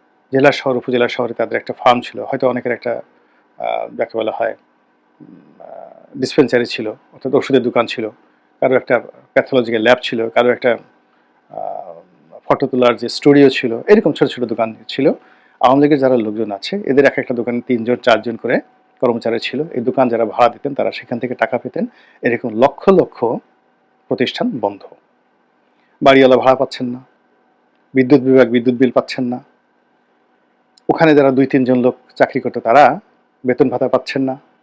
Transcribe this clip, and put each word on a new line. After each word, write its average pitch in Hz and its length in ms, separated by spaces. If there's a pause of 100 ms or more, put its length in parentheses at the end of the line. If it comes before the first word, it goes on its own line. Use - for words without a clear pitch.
(320)
জেলা 135 200
শহর, 131 240
উপজেলা 123 320
শহরে 117 260
তাদের 113 220
একটা 117 220
ফার্ম 120 220
ছিল, 117 200
হয়তো 131 280
অনেকের 123 240
একটা, 120 300 (560)
আহ, 113 380
যাকে 113 220
বলা 110 160
হয়, 104 220 (640)
উম, 76 420
আহ, - 560
ডিসপেন্সারি 127 480
ছিল, 107 220
অর্থাৎ - 460
ওষুধের 135 280
দোকান 117 240
ছিল, 110 240 (500)
কারো 131 160
একটা 123 240 (320)
প্যাথোলজিক্যাল 117 500
ল্যাব 120 200
ছিল, 113 260
কারো 120 220
একটা, 117 260 (760)
আহ, 82 500 (480)
ফটো - 180
তোলার 123 300
যে 120 120
স্টুডিও 143 420
ছিল, 117 360
এরকম 202 260
ছোট 139 160
ছোট - 160
দোকান 113 300 (140)
ছিল। 143 240 (480)
আওয়ামী 135 220
লীগের 147 160
যারা 131 180
লোকজন 107 360
আছে, - 320
এদের 139 200
এক 139 120
একটা 131 180
দোকানে 120 320
তিনজন 120 300
চারজন 113 400
করে 135 240 (400)
কর্মচারী 117 380
ছিল। 127 240 (100)
এই - 80
দোকান 127 280
যারা 117 160
ভাড়া 113 240
দিতেন, 113 260
তারা 107 180
সেখান - 260
থেকে 120 160
টাকা 120 240
পেতেন। 160 280 (360)
এরকম 120 260
লক্ষ 117 400
লক্ষ 170 360 (840)
প্রতিষ্ঠান 135 520
বন্ধ। 101 220 (1200)
বাড়িওয়ালা 135 340
ভাড়া 123 180
পাচ্ছেন 131 320
না, 123 180 (920)
বিদ্যুৎ 131 260
বিভাগ 131 300
বিদ্যুৎ 120 240
বিল 123 160
পাচ্ছেন 127 340
না, 123 200 (1400)
ওখানে 160 260
যারা 139 160
দুই 131 160
তিনজন 127 340
লোক 123 160 (180)
চাকরি 135 260
করতো, 120 200
তারা 131 400 (460)
বেতন 127 220
ভাতা 127 200
পাচ্ছেন 127 340
না, 131 180 (220)